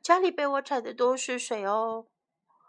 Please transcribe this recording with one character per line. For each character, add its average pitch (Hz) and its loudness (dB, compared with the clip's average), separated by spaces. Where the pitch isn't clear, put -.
家 339 6
里 370 2
被 294 -2
我 277 0
踩 269 -4
的 226 -8
都 247 2
是 254 -4
水 220 -4
哦。 220 -2